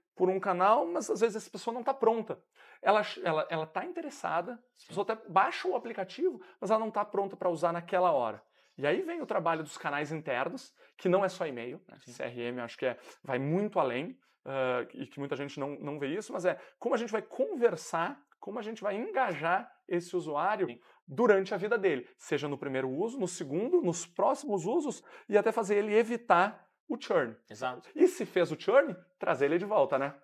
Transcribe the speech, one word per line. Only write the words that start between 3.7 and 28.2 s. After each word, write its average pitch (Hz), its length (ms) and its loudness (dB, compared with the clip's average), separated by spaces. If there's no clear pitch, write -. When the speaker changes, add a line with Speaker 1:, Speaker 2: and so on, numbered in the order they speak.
Speaker 1:
interessada, 254 680 -4
a 233 40 -14
Speaker 2:
Sim. - 120 -20
Speaker 1:
pessoa 196 160 -4
até 220 260 -6
baixa 214 380 2
o 349 80 0
aplicativo, 254 640 -4
mas 196 120 0
ela 220 80 4
não 220 120 -4
tá 208 140 0
pronta 196 320 -2
pra 185 120 0
usar 170 220 2
naquela 170 400 2
hora. 117 320 0
E 135 100 0
aí 190 140 2
vem 339 200 -6
o - 40 -6
trabalho 165 380 0
dos - 140 -14
canais 147 340 -4
internos, 151 640 -4
que 185 120 0
não 196 140 6
é 185 60 2
só 185 160 -6
e-mail, 123 420 -8
né? - 140 -20
Speaker 2:
Sim. 123 120 -20
Speaker 1:
C - 100 -6
R 123 180 -6
M 123 200 -4
acho 117 160 -10
que - 80 -2
é, 120 120 0
vai 131 140 -2
muito 180 420 0
além, 143 380 -2
ãh, 127 480 0
e 135 140 -10
que - 120 -16
muita 139 160 -4
gente 143 240 -8
não, 143 200 -4
não 147 200 -8
vê 139 80 -2
isso, 190 260 -6
mas 180 120 -2
é 165 140 0
como 240 160 0
a - 20 0
gente 220 140 -4
vai 214 100 -2
conversar, 233 1000 -2
como 208 180 -10
a 233 40 -6
gente 220 200 -10
vai 208 140 -2
engajar 220 760 -2
esse 175 280 -4
usuário 165 520 -2
Speaker 2:
Sim. 120 120 -10
Speaker 1:
durante 196 460 4
a 196 40 -4
vida 208 200 0
dele, 165 400 0
seja 147 300 -2
no 139 100 -4
primeiro 131 320 -2
uso, 220 300 -4
no 180 80 -2
segundo, 190 540 0
nos 170 260 -2
próximos 208 580 0
usos, 277 380 0
e 208 80 6
até 214 140 4
fazer 208 240 0
ele 208 180 2
evitar 220 760 4
o - 120 -6
churn. 131 360 0
Speaker 2:
Exato. 127 440 -8
Speaker 1:
E 320 140 6
se - 180 0